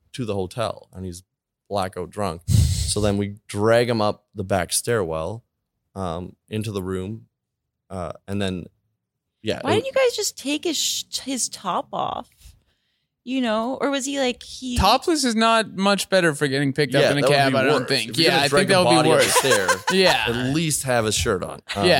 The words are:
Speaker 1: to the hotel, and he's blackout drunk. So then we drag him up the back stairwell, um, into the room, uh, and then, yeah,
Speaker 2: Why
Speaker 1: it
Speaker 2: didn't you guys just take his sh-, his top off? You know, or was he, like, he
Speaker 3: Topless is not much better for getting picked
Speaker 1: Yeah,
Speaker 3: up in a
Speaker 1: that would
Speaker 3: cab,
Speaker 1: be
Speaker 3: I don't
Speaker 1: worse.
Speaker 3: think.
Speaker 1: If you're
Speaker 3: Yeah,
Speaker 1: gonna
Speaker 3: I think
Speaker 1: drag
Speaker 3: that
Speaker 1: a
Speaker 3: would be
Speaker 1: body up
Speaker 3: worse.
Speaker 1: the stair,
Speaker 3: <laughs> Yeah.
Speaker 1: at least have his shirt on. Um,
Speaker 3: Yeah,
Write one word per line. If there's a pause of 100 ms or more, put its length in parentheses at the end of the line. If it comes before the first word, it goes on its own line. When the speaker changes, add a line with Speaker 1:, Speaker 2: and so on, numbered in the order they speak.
(140)
Speaker 1:
to
the
hotel,
and
he's (460)
blackout
drunk.
So
then
we (120)
drag
him
up
the
back
stairwell, (500)
um, (120)
into
the
room, (600)
uh, (140)
and
then, (760)
yeah,
Speaker 2:
Why
Speaker 1:
it
Speaker 2:
didn't
you
guys
just
take
his
sh-,
his
top
off? (960)
You
know,
or
was
he,
like,
he
Speaker 3:
Topless
is
not
much
better
for
getting
picked
Speaker 1:
Yeah,
Speaker 3:
up
in
a
Speaker 1:
that
would
Speaker 3:
cab,
Speaker 1:
be
Speaker 3:
I
don't
Speaker 1:
worse.
Speaker 3:
think.
Speaker 1:
If
you're
Speaker 3:
Yeah,
Speaker 1:
gonna
Speaker 3:
I
think
Speaker 1:
drag
Speaker 3:
that
Speaker 1:
a
Speaker 3:
would
be
Speaker 1:
body
up
Speaker 3:
worse. (160)
Speaker 1:
the
stair, (180)
Speaker 3:
<laughs>
Yeah.
Speaker 1:
at
least
have
his
shirt
on. (140)
Um,
Speaker 3:
Yeah,